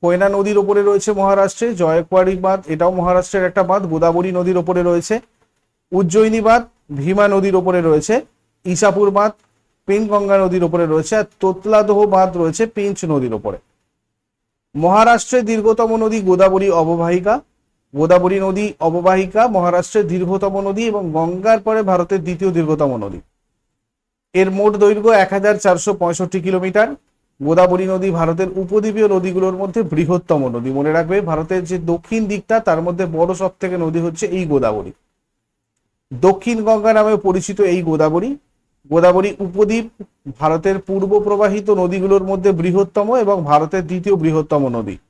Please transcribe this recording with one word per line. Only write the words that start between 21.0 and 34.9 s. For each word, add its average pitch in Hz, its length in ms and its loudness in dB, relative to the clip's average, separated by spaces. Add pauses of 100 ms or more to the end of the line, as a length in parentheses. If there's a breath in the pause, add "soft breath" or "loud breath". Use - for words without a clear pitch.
গঙ্গার 185 480 0
পরে 220 220 -2
ভারতের 180 420 -2
দ্বিতীয় 180 260 -4
দীর্ঘতম 151 460 -2
নদী। 101 240 -10 (1120)
এর 190 180 2
মোট 208 260 0
দৈর্ঘ্য 208 340 4
এক 196 220 4
হাজার 202 220 2
চারশো 202 400 0
পঁয়ষট্টি 175 460 -4
কিলোমিটার। 185 480 0 (540)
গোদাবরী 180 440 4
নদী 190 240 -2
ভারতের 165 440 -2
উপদ্বীপীয় 208 540 0
নদীগুলোর 185 480 0
মধ্যে 196 260 -4
বৃহত্তম 160 680 0
নদী। 117 220 -6
মনে 143 220 -2
রাখবে, 170 280 0
ভারতের 165 440 -4
যে 180 140 -6
দক্ষিণ 175 480 -4
দিকটা, 208 340 -2
তার 170 220 0
মধ্যে 175 240 -4
বড় 165 280 -2
সব 185 160 -4 (100)
থেকে 185 160 -4
নদী 165 220 -2
হচ্ছে 165 280 -4
এই 180 180 -4
গোদাবরী। 110 480 -2 (1200)